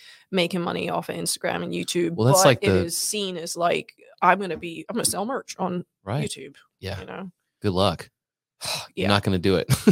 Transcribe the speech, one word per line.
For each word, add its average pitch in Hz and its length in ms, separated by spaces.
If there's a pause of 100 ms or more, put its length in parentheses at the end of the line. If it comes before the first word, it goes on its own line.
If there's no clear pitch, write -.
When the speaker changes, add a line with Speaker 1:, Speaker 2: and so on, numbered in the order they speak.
(300)
Speaker 1:
making 180 320
money 175 260
off 170 200
of 170 80
Instagram 170 480
and 175 80
YouTube, 175 420
Speaker 2:
Well, 113 140
that's 185 140
Speaker 1:
but 185 60
Speaker 2:
like 123 140
Speaker 1:
it 202 80
Speaker 2:
the 185 140
Speaker 1:
is 170 120
seen 196 400
as, 170 200
like, 170 360 (300)
"I'm 196 180
gonna 175 160
be, 165 320
I'm 208 60
gonna - 100
sell 202 220
merch - 320
on 175 260 (200)
Speaker 2:
Right. 123 260
Speaker 1:
YouTube," 139 240 (240)
Speaker 2:
Yeah. 92 220
Speaker 1:
you 92 60
know? 190 240 (300)
Speaker 2:
Good 104 120
luck. 90 380 (500)
Speaker 1:
<sighs> - 340
Speaker 2:
You're - 100
Speaker 1:
Yeah. - 40
Speaker 2:
not 101 160
gonna 95 160
do 92 160
it. - 120
<laughs> - 240